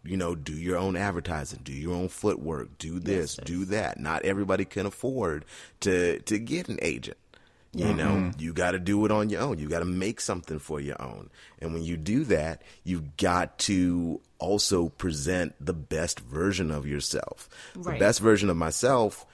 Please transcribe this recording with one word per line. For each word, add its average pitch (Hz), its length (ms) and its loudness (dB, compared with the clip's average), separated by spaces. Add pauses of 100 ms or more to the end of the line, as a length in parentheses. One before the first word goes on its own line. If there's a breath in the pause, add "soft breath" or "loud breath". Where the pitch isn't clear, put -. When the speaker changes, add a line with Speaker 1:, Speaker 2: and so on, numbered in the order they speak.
Speaker 1:
you 95 60 -2
know, 87 200 0
do 76 180 -8
your 85 240 -2
own 95 180 2
advertising, 85 720 -2
do 69 80 -10
your 76 220 -4
own 90 120 -2
footwork, 78 720 -2
do 82 200 -8
this, 87 400 -2
Speaker 2:
Yes, - 80 -12
Speaker 1:
do 87 140 -4
Speaker 2:
yes. 95 120 -2
Speaker 1:
that. 101 280 -2
Not 78 240 -2
everybody 95 400 2
can 95 220 -4
afford 98 580 -2 (380 loud breath)
to, 90 400 4
to 104 180 0
get 156 300 -4
an 107 120 -4
agent. 64 360 -4 (560 soft breath)
You 85 140 0
Speaker 2:
Yeah. 82 80 4
Speaker 1:
know, 78 160 2
Speaker 3:
Mm-hmm. 92 280 2
Speaker 1:
you 82 140 -4
gotta 90 260 2
do 101 240 2
it 107 80 4
on 107 180 4
your 101 120 -2
own. 120 180 -2
You 76 80 -4
gotta 85 160 0
make 92 380 -2
something 85 380 -4
for 73 200 -6
your 71 220 -6
own. 50 280 -12 (300 loud breath)
And 82 140 -6
when 82 100 -4
you 82 140 -2
do 104 280 0
that, 80 360 0 (240 loud breath)
you've 80 320 -4
got 87 420 2
to 87 640 2 (180)
also 92 500 2
present 85 680 -2
the 80 140 -4
best 80 480 -4
version 87 500 0
of 71 160 -4
yourself. - 640 -4 (240 loud breath)
The 185 80 -12
Speaker 2:
Right. 170 180 -4
Speaker 1:
best 123 220 6
version 104 280 8
of 87 60 4
myself, 104 800 2